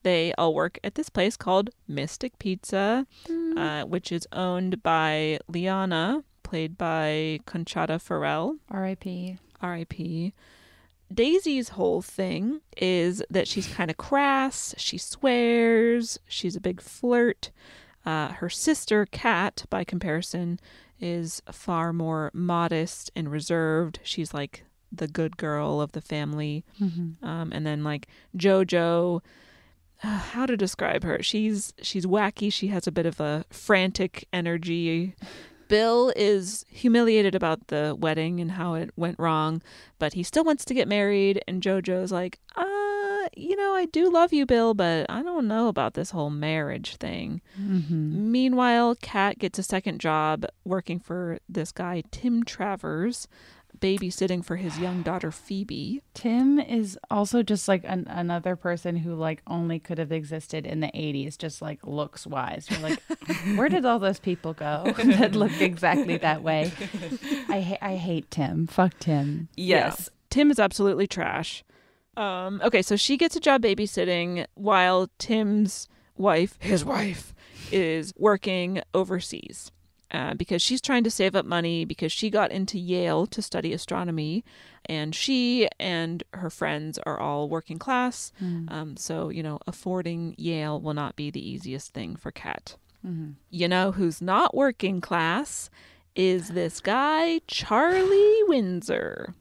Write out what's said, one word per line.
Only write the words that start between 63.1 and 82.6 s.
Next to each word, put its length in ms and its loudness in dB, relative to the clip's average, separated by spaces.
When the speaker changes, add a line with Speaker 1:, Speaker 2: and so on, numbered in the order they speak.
Speaker 2:
<laughs> 300 -2
"Where 100 4
did 180 2
all 140 4
those 200 0
people 340 -4
go 400 -2
<laughs> 100 -4
that 320 6
look 240 2
exactly 600 2
that 220 2
way?" 300 0
I 100 0
ha-, 220 -2
I 160 -4
hate 340 -2
Tim. 360 0
Fuck 320 4
Tim. 580 0
Speaker 3:
Yes. 520 2
Speaker 1:
Yeah. 40 -20
Tim 220 6
is 80 4
absolutely 460 4
trash. 600 -4
Um, 480 -4
okay, 180 4
so 140 2
she 220 2
gets 180 2
a 60 -2
job 200 6
babysitting 920 0
while 560 4
Tim's 720 2
wife, 460 2
his 240 2
wife, 480 -4
is 420 0
working 680 2
overseas. 760 -4
Uh, 240 -4
because 260 -2
she's 180 2
trying 240 2
to 80 4
save 240 2
up 100 2
money 380 0
because 280 -4
she 180 -2
got 220 2
into 260 -4